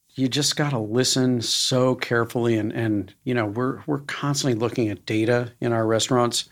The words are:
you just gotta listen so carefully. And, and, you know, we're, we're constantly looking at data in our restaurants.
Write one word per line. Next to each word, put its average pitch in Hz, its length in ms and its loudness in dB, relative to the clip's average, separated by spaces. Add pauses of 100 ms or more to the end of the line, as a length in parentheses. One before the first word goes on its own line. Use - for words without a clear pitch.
(140)
you 127 140 0
just 143 260 -2
gotta 143 240 -2
listen 123 640 2
so 127 540 2
carefully. 117 600 0
And, 107 160 -2
and, 107 400 -2 (120)
you 127 100 -2
know, 113 120 0
we're, 120 400 -4
we're 147 120 -2
constantly 143 600 -2
looking 117 300 0
at 101 160 -8
data 117 560 0
in 120 120 0
our 113 120 2
restaurants. 117 680 2